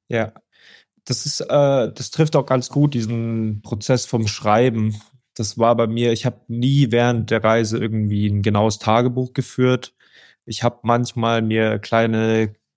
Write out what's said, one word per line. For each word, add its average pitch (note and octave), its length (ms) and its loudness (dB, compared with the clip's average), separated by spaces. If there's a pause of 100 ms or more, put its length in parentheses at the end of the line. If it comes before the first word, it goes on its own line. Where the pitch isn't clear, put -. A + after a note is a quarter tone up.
Ja, A2+ 240 -4 (720)
das - 220 -6
ist, - 160 -6
äh, C3+ 500 2
das - 180 -12
trifft D#3 240 0
auch C3+ 120 2
ganz C3 240 -2
gut C#3+ 240 2
diesen A2+ 640 -4
Prozess B2 460 -2
vom A2 220 -2
Schreiben. A2 680 2 (380)
Das A2 240 -8
war A#2 180 4
bei A#2 100 2
mir, A#2 260 0
ich A2+ 120 -2
hab - 240 -6
nie B2+ 420 2
während A#2 400 2
der A2 140 0
Reise A2+ 320 2
irgendwie G#2 520 -2
ein G2+ 120 0
genaues G#2 380 2
Tagebuch B2 560 0
geführt. B2+ 600 -2 (520)
Ich A2 160 -8
hab - 220 -2
manchmal A#2 580 0
mir A2 360 0
kleine A2 760 0 (220)